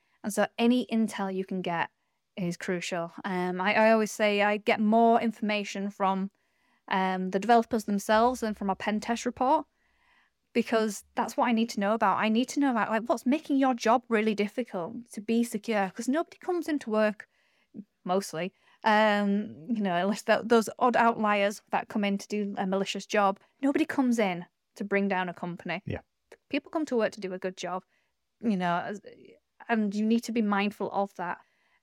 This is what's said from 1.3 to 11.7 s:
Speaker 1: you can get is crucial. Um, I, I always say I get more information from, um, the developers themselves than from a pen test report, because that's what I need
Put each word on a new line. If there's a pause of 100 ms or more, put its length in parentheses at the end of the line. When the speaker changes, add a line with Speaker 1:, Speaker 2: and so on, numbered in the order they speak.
Speaker 1:
you
can
get (460)
is
crucial. (120)
Um,
I,
I
always
say
I
get
more
information
from, (560)
um,
the
developers
themselves
than
from
a
pen
test
report, (880)
because (100)
that's
what
I
need